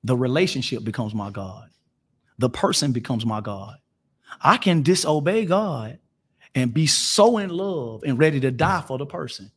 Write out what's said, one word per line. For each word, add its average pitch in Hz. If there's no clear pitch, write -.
The 123
relationship 127
becomes 107
my 104
God. 98
The 123
person 151
becomes 117
my 107
God. 104
I 214
can 170
disobey 170
God 165
and 127
be 156
so 220
in 196
love 170
and 131
ready 151
to 131
die 165
for 170
the 143
person. 101